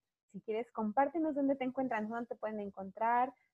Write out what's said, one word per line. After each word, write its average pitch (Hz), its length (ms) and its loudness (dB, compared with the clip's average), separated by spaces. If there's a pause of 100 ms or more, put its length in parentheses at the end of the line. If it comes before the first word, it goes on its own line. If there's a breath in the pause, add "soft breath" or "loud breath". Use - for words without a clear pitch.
(340)
si 196 80 -14
quieres, 220 320 -4
compártenos 277 600 2
dónde 277 200 4
te 269 80 -2
encuentran, 247 460 0
dónde 233 180 -4
te 240 80 -6
pueden 214 240 -4
encontrar, 220 760 0 (200)